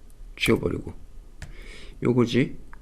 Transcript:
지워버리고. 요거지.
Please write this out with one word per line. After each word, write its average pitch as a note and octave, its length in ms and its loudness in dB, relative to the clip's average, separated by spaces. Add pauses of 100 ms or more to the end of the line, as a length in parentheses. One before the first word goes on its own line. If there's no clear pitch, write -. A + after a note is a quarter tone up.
(400)
지워버리고. - 540 2 (1080)
요거지. A#2+ 540 4 (240)